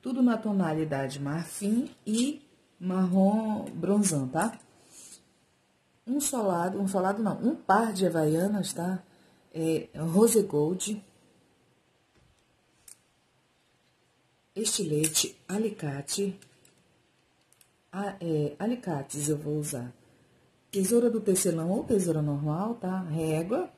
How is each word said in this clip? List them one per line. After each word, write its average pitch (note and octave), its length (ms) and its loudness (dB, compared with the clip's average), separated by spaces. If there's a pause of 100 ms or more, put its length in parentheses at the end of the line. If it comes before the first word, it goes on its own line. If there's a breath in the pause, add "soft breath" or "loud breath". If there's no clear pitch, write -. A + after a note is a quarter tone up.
Tudo B3+ 200 -2
na A#3+ 160 6
tonalidade D#3 840 0
marfim G3+ 680 -2 (160)
e A#3+ 360 0 (360)
marrom F#3+ 960 2
bronzão, E3 560 2
tá? E3 320 -2 (1500 loud breath)
Um C4 140 -2
solado, F#3+ 640 0
um F#3+ 60 0
solado G3 360 0
não, G3 180 -2
um B3+ 140 2
par A3 380 2
de F#3 120 0
havaianas, E3+ 680 2
tá? F3+ 280 -4 (520 soft breath)
É, D#3+ 420 -2
rose F#3+ 480 6
gold, F#3 580 -2 (3500)
estilete, D#3 840 0 (100)
alicate, F#3+ 920 -4 (1500)
a-, G3 300 -6
é, D3+ 400 -2
alicates D#3 680 -4
eu D3 80 2
vou D3+ 200 -4
usar. C#3 340 -6 (800 soft breath)
Tesoura A#3 400 4
do A3 120 0
tecelão F3+ 480 2
ou A3+ 140 0
tesoura F3 380 2
normal, D3+ 540 -2
tá? F#3 260 -4
Régua. D#3+ 760 -2